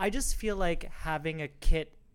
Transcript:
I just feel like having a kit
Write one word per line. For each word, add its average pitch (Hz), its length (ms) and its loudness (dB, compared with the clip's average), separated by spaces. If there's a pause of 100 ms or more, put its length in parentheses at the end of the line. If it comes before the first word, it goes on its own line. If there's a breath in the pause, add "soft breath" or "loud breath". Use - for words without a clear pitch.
I 196 80 2
just 262 260 0
feel 214 200 -2
like 175 340 0 (120)
having 156 400 -4
a 147 80 -6
kit - 420 2 (240)